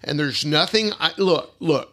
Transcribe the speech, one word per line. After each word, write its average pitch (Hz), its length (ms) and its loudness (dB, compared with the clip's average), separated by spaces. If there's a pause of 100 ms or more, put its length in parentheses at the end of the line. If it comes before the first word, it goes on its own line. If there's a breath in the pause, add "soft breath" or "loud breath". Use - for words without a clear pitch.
and 143 120 -4
there's 143 280 -2
nothing, 190 560 0
I, 160 160 0
look, 185 420 2
look. 156 340 0